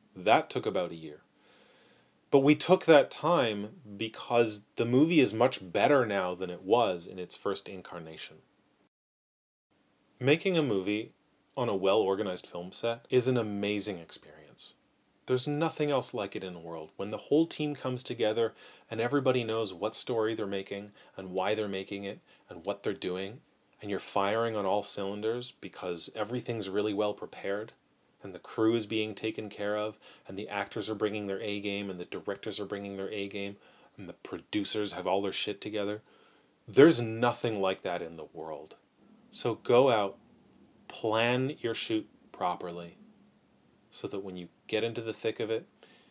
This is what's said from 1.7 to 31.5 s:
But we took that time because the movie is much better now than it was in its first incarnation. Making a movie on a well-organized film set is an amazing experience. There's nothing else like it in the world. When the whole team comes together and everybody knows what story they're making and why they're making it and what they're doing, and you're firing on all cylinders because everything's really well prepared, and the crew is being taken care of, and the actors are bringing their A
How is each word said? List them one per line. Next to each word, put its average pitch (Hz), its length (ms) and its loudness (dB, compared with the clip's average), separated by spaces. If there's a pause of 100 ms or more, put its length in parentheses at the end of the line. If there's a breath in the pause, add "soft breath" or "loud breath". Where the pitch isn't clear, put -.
But 139 100 8
we 143 160 8
took 180 300 4
that 147 240 10
time 120 680 0 (160)
because 113 680 0 (120)
the 117 100 2
movie 147 340 6
is 107 140 4
much 110 380 2
better 120 340 4
now 92 280 0
than 90 160 -6
it 87 120 -10
was 95 440 2
in 95 120 -12
its 90 180 -10
first - 320 -4
incarnation. 85 720 -12 (1800)
Making 165 380 4
a 160 60 4
movie 104 500 0 (420)
on 120 140 -2
a 104 80 2
well-organized 98 720 2
film 87 260 -10
set 117 380 -4
is 127 180 4
an 127 80 2
amazing 104 600 -2
experience. - 760 -16 (520)
There's 127 200 0
nothing 147 440 -2
else 131 240 0
like 101 200 -4
it 95 100 -8
in 90 100 -8
the 85 60 -14
world. 82 360 -10
When 101 140 -6
the 107 80 -6
whole 160 280 4
team 151 280 -4
comes 127 280 -6
together 113 520 0 (360 loud breath)
and 110 100 -4
everybody 127 440 2
knows 110 300 -2
what 98 200 -2
story 113 400 0
they're 110 120 -4
making 101 460 -6 (240 soft breath)
and 95 160 -10
why 92 220 0
they're 104 140 -2
making 98 360 -6
it 101 160 -10 (280 soft breath)
and - 160 -14
what 143 180 -4
they're 104 120 -2
doing, 95 480 -6 (400)
and 104 80 -6
you're 95 100 -2
firing 110 560 0
on 101 80 0
all 98 180 2
cylinders 104 680 -4 (100)
because 87 540 -6
everything's 110 540 -4
really 104 260 0
well 104 180 2
prepared, 101 600 -6 (500)
and 95 120 -10
the 90 40 -12
crew 113 360 2
is 113 120 0
being 107 280 -2
taken 110 360 -6
care 104 260 -4
of, 107 220 -4 (280 loud breath)
and 95 120 -12
the 104 100 -8
actors 101 400 -6
are 110 60 -4
bringing 104 320 -2
their 98 160 -4
A 104 180 -4